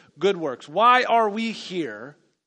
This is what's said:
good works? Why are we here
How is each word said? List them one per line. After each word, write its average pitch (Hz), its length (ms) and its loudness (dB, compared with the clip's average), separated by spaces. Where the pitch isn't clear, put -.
good 185 200 0
works? 143 300 -6
Why 233 360 4
are 220 240 2
we 220 240 -4
here 139 640 -8